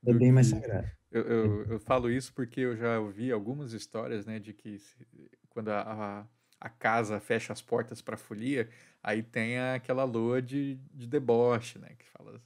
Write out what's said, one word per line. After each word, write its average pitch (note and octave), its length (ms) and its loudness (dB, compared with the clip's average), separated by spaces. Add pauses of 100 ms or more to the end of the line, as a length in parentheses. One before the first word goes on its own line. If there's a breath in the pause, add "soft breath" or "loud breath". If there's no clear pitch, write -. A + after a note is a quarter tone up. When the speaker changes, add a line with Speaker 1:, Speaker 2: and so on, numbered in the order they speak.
Speaker 1:
É A#2+ 60 6
Speaker 2:
do A#2 80 8
Speaker 1:
bem B2+ 120 8
mais B2+ 160 10
Speaker 2:
que G#2+ 40 4
Speaker 1:
sagrado. G#2+ 360 -2 (240)
Speaker 2:
eu, A2+ 100 -2
eu, G#2+ 440 0
Speaker 1:
É. A2+ 100 -4
Speaker 2:
eu G#2+ 40 -6
falo B2 300 0
isso B2+ 240 -2
porque B2+ 280 -6
eu B2 140 0
já A2+ 240 0
ouvi G#2+ 320 -4
algumas A#2+ 420 -4
histórias, A2 520 -8
né, A2 140 -8
de G#2 140 -16
que G#2 260 -14
se, - 160 -20 (540)
quando G#2+ 200 -6
a, G#2 520 -4
a, A2 60 -18 (320)
a - 100 -12
casa A2 500 0
fecha A2+ 340 -2
as - 80 -12
portas A#2 400 -4
pra A2 160 -10
folia, A#2 520 -4 (340 soft breath)
aí G#2+ 180 0
tem A#2+ 380 -4
aquela B2+ 440 -2
loa A#2+ 380 0
de, C3+ 380 -4 (120)
de B2+ 160 -14
deboche, A#2+ 680 2
né, - 120 -20 (100)
que - 100 -20
fala A#2+ 360 -20